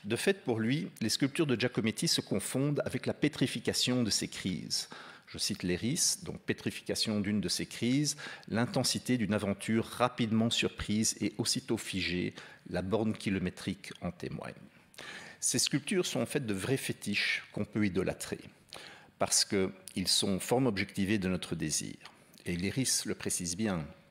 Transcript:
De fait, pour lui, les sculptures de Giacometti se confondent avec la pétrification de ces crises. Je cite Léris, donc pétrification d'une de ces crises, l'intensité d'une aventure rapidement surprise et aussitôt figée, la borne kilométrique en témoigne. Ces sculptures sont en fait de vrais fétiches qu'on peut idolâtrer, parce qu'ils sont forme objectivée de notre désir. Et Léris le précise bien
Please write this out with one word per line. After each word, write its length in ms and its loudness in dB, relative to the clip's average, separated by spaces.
De 140 0
fait, 260 2
pour 160 2
lui, 300 0
les 100 0
sculptures 380 2
de 100 2
Giacometti 520 0
se 100 4
confondent 640 0
avec 220 -4
la 80 0
pétrification 920 2
de 60 2
ces 180 0
crises. 640 -4
Je 100 -12
cite 260 -4
Léris, 600 2
donc 180 -6
pétrification 800 -2
d'une 180 2
de 100 -2
ces 180 -2
crises, 500 0
l'intensité 680 2
d'une 160 2
aventure 520 0
rapidement 640 2
surprise 720 0
et 160 0
aussitôt 400 0
figée, 560 -2
la 120 0
borne 320 2
kilométrique 880 -2
en 100 -2
témoigne. 420 -8
Ces 200 2
sculptures 460 2
sont 140 -2
en 60 2
fait 200 -2
de 80 0
vrais 240 2
fétiches 760 -2
qu'on 140 -2
peut 200 2
idolâtrer, 540 0
parce 240 4
qu'ils 640 0
sont 320 2
forme 280 4
objectivée 500 2
de 100 0
notre 280 -2
désir. 420 -4
Et 100 -2
Léris 500 0
le 100 -2
précise 420 -2
bien 280 0